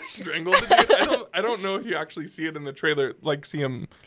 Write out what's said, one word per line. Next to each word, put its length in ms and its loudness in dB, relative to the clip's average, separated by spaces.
strangle 460 -4
the 60 6
dude. 80 8
I 80 4
don't, 300 -2
I 80 0
don't 200 -2
know 140 -2
if 100 -6
you 120 -4
actually 300 -8
see 180 -10
it 100 -6
in 80 -10
the 80 -8
trailer, 500 0
like, 240 -4
see 140 -8
him 300 -4